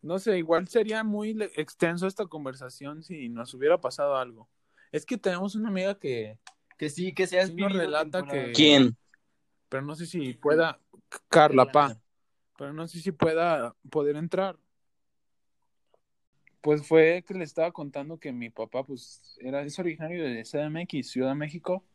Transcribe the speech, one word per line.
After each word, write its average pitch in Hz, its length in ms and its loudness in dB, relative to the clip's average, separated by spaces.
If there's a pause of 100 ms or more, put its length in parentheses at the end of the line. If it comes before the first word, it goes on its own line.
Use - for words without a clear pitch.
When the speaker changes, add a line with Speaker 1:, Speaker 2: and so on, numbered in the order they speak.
Speaker 1:
no 170 180 -6
sé, 190 200 0
igual 165 280 2
sería 220 380 0
muy 214 300 -2
le-, 208 220 -6
extenso 170 500 -2
esta 196 180 -4
conversación 143 760 -12
si 156 260 -12
nos 117 240 -10
hubiera 147 260 2
pasado 143 380 -2
algo. 120 320 -8 (440)
Es - 120 -6
que 240 140 -6
tenemos 190 360 -4
una 220 140 -4
amiga 196 300 -2
que 113 400 -6 (400)
Speaker 2:
Que 156 100 -6
sí, 175 240 -6
que 185 140 0
se 180 120 0
ha 190 80 4
Speaker 1:
sí 175 80 -8
nos 196 140 0
Speaker 2:
vivido 190 120 0
Speaker 1:
relata 156 400 -2
Speaker 2:
temporadas. 139 260 -4
Speaker 1:
que 120 60 -8
Speaker 3:
¿Quién? 139 440 8 (720)
Speaker 1:
pero 135 140 -4
no 147 120 -10
sé 165 120 -12
si 143 260 -6
pueda, 156 480 2 (480)
Carla, 143 380 8
pa. 147 220 6
Speaker 2:
Carla. 117 120 -8 (560)
Speaker 1:
Pero 143 160 -12
no 160 140 -10
sé 170 140 -12
si 185 100 -4
pueda 160 640 0 (160)
poder 147 260 0
entrar. 180 400 -4 (2000)
Pues 151 260 2
fue 165 400 6
que 196 80 -10
le 180 100 -4
estaba 165 280 -2
contando 151 480 -10
que 143 120 -10
mi 120 160 -10
papá, 117 360 -8
pues, - 560 -18
era, 135 220 -6
es 147 160 -12
originario 165 460 -6
de 117 200 -6
C - 140 -8
D 147 60 -2
M 156 180 -8
X, 143 280 -8
Ciudad 131 200 -2
de 139 40 -4
México. 156 500 -6 (100)